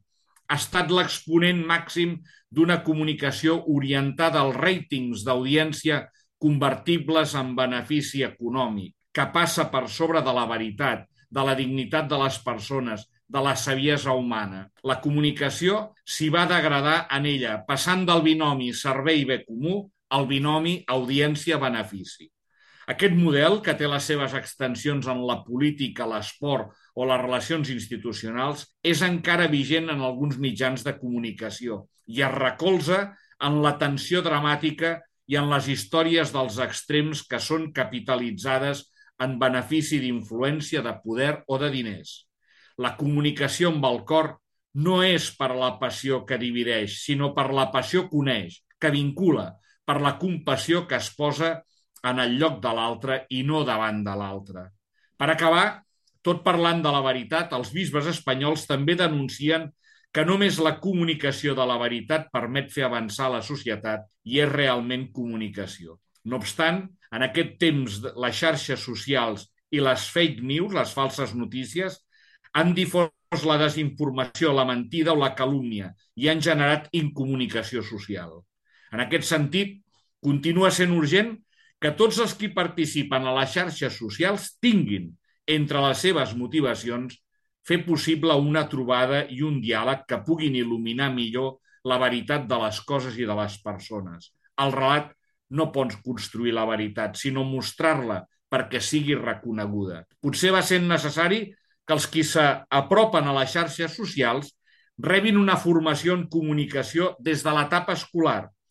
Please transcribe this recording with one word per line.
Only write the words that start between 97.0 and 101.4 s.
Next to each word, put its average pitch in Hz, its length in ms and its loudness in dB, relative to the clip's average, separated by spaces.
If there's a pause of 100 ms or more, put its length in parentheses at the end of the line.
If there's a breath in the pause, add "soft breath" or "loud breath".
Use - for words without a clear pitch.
sinó 135 240 -2
mostrar-la 131 800 -2 (300)
perquè 123 280 -2
sigui 147 380 0
reconeguda. 104 840 -4 (180)
Potser 185 320 2
va 185 100 4
sent 180 240 2
necessari 170 540 2 (420 soft breath)